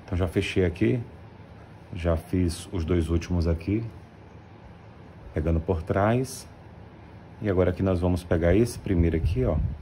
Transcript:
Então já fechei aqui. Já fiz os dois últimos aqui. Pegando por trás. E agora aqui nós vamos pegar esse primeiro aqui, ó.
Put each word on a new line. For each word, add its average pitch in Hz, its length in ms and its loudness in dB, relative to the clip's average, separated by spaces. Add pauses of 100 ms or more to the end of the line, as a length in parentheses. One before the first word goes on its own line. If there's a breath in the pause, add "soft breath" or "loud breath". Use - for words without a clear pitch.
Então - 120 -4
já 92 100 2
fechei 95 380 0
aqui. 110 340 2 (920)
Já 85 240 0
fiz 87 560 -2
os 87 120 -2
dois 82 240 2
últimos 85 400 0
aqui. 98 360 -2 (1500)
Pegando 82 240 0
por 80 240 -2
trás. 110 680 0 (920)
E 104 80 0
agora 90 200 4
aqui 90 120 -2
nós 92 160 4
vamos 90 240 2
pegar 85 320 4
esse 120 240 4
primeiro 85 380 2
aqui, 120 280 0
ó. 82 120 2 (260)